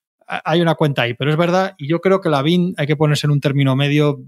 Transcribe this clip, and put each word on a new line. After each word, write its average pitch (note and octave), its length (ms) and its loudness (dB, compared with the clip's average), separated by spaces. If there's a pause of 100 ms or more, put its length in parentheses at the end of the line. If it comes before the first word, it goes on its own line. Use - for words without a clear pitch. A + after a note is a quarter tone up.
(280)
ha-, - 160 -8
hay E3 160 0
una E3 140 0
cuenta C#3+ 280 -2
ahí, A#2+ 120 -2
pero C3 160 -4
es D#3 60 0
verdad, F#3 420 0
y C#3 100 -10
yo E3 120 -2
creo F#3+ 200 2
que F#3 80 -4
Lavin E3+ 480 0
hay D3+ 100 -2
que D3 100 -2
ponerse D3 300 0
en D3 40 2
un D3 100 2
término C#3 340 2
medio C#3+ 540 0